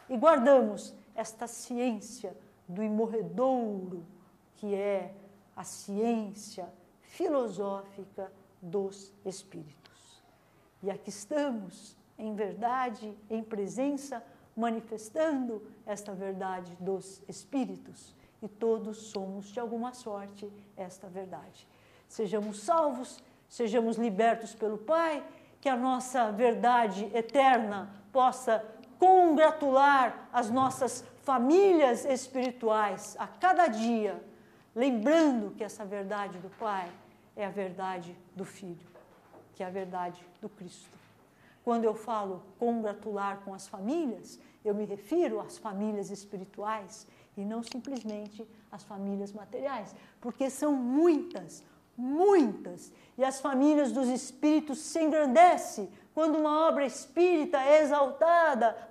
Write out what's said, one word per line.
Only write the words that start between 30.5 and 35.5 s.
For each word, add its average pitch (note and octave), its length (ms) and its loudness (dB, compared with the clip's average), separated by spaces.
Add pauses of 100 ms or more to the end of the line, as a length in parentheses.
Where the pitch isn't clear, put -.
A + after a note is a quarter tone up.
famílias C#4 840 6
espirituais A#3+ 1120 -2
a G3+ 80 -8
cada F4 400 4
dia, A3 560 -2 (520)
lembrando B3 760 2